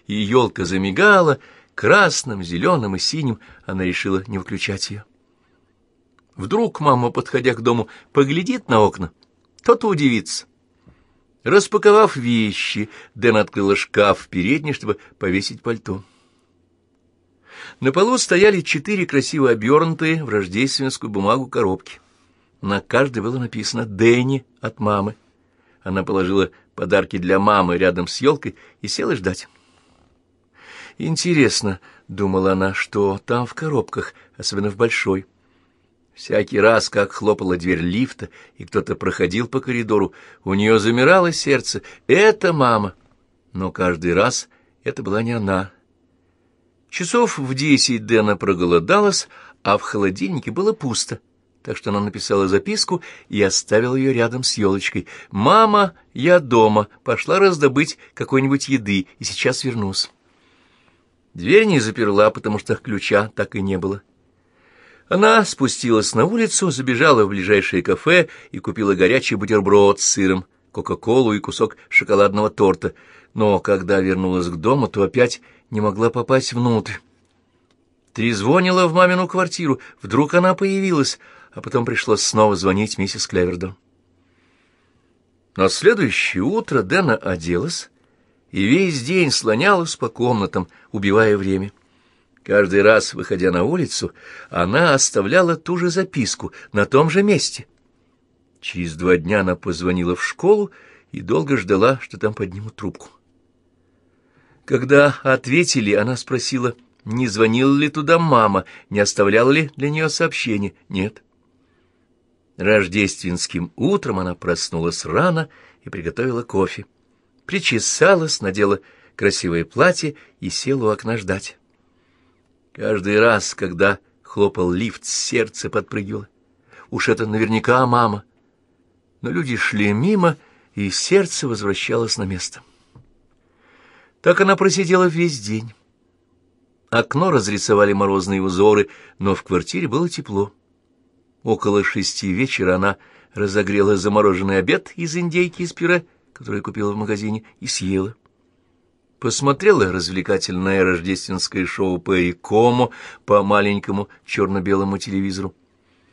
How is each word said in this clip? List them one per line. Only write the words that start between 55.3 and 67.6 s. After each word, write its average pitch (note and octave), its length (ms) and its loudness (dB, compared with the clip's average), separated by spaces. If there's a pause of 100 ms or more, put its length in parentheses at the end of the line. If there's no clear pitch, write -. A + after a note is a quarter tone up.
«Мама, G3+ 600 4 (180)
я F3+ 260 4
дома, A2 480 4 (160)
пошла D#3 380 0
раздобыть D3 580 2 (160)
какой-нибудь C3+ 540 0
еды G2+ 400 -2 (100)
и - 60 -12
сейчас - 400 -4
вернусь». A2 480 -6 (1200)
Дверь D#3 300 2
не F3+ 160 2
заперла, G#2+ 500 2
потому G#2 300 -4
что - 160 -4
ключа G#2+ 580 -2
так - 220 -6
и G2+ 40 -6
не G2 160 -2
было. F#2+ 260 -6 (1080)
Она G#3+ 360 4
спустилась A#2 720 0
на A#2+ 120 4
улицу, G#3 440 0
забежала B2+ 540 2
в G2 40 0
ближайшее G2 540 0